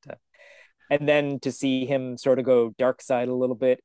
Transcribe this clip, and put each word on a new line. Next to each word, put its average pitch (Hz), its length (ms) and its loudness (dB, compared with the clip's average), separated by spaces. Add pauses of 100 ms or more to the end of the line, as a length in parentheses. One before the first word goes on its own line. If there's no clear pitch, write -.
uh, - 60 -16 (760)
and 147 180 0
then 143 320 0
to 131 100 -4
see 131 340 -2
him 127 320 -4
sort 131 220 2
of 120 60 -6
go 120 320 2
dark 127 240 0
side 123 280 -2
a 127 60 -4
little 127 200 -2
bit 127 300 0